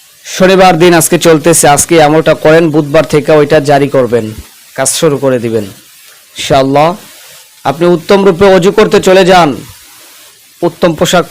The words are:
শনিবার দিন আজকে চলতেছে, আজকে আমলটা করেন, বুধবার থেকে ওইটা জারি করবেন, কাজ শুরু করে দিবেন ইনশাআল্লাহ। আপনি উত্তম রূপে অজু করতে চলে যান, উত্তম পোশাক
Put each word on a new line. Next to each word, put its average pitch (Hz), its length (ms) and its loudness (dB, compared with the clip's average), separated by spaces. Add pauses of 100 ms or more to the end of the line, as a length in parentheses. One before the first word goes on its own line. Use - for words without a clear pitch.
(240)
শনিবার 185 540 2
দিন 175 160 2
আজকে 165 240 0
চলতেছে, 165 500 0
আজকে 151 340 0
আমলটা 151 320 2
করেন, 160 360 2
বুধবার 151 340 0
থেকে 151 280 -2
ওইটা 151 280 2
জারি 139 280 0
করবেন, 117 420 -2 (440)
কাজ 135 140 -6
শুরু 147 280 -2
করে 131 220 -2
দিবেন 110 260 -4
ইনশাআল্লাহ। 139 1300 -4 (680)
আপনি 165 220 -4
উত্তম 180 380 0
রূপে 190 200 0
অজু 190 280 2
করতে 208 280 0
চলে 190 240 2
যান, 170 320 2 (1040)
উত্তম 170 320 -2
পোশাক 170 360 -2